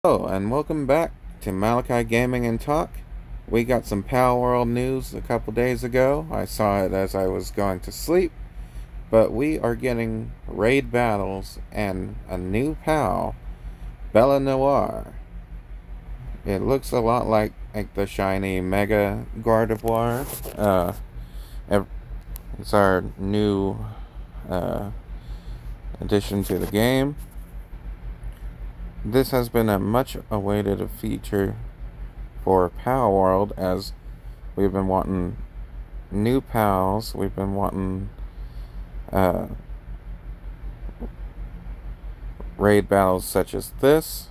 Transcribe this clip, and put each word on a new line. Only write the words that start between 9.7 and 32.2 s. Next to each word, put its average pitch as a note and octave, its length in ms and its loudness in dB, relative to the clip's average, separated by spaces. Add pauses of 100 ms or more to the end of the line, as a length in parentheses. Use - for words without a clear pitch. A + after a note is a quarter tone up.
getting A#2 580 -2 (120)
raid A#2+ 460 2
battles G2+ 640 0 (140)
and G2+ 460 -2 (100)
a F#2 100 -6
new G#2+ 460 0
PAL, G2 500 2 (760)
Bella C3+ 300 8
Noir. C3+ 720 2 (1300)
It G2 180 0
looks B2+ 280 0
a B2+ 80 2
lot A2+ 280 2
like, G#2+ 260 4 (200)
like G#2 200 -6
the G2 120 0
shiny F#2+ 540 0
Mega G#2 680 2 (140)
Gardevoir. A2+ 880 2 (320)
Uh, F#2+ 320 4 (800)
ev-, G3 180 4 (720)
it's - 140 -4
our F#2+ 320 6 (120)
new, G2+ 600 0 (720)
uh, F2+ 420 -2 (1120)
addition G2 420 0
to F2+ 160 0
the F2+ 80 0
game. C3 480 2 (1900)
This B2 260 4
has B2 180 2
been A2+ 180 4
a G2+ 120 4
much A2 360 0 (160)
awaited G2+ 600 0
feature G#2+ 680 -2 (840)